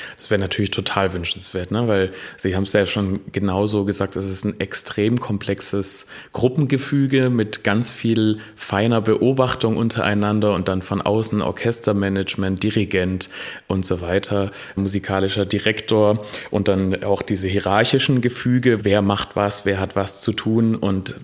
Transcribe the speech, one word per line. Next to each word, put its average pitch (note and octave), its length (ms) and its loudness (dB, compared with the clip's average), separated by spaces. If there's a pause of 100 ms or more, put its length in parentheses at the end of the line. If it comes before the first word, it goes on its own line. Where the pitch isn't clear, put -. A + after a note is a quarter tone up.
(160)
Das - 140 -8
wäre G2+ 100 2
natürlich G2 300 -2
total F#2+ 420 0
wünschenswert, F2+ 580 -6
ne? A#2 160 0
Weil F#2+ 260 2 (260)
Sie F#2+ 180 -2
haben F#2+ 60 0
es G2 100 -4
ja G2+ 140 4
schon G2 340 -2 (120)
genauso G2+ 520 0
gesagt, G2 320 -2
es F#2+ 80 -2
ist F#2+ 200 -6
ein G#2 140 -4
extrem G#2+ 600 -2
komplexes - 840 -4 (260)
Gruppengefüge C3 960 2
mit A2+ 340 0
ganz A2 280 2
viel A2 480 2 (160)
feiner A2 480 2
Beobachtung A#2 760 2
untereinander G#2 800 2
und F#2 140 0
dann F#2+ 120 0
von G2 220 -4
außen G#2+ 400 0
Orchestermanagement, G2 1200 0
Dirigent F#2 680 0 (380)
und F#2+ 180 0
so F2 160 -2
weiter, F#2+ 520 0 (240)
musikalischer G2 680 0
Direktor G#2+ 800 2 (260)
und G2+ 180 0
dann F#2+ 340 0
auch G2+ 180 0
diese F#2+ 280 -2
hierarchischen A2 760 2
Gefüge, B2 600 2
wer G2+ 180 4
macht G2 320 0
was, G2+ 320 0
wer G2 120 0
hat F#2+ 160 -4
was - 280 0
zu A2+ 100 0
tun A2+ 420 2
und F#2+ 500 -2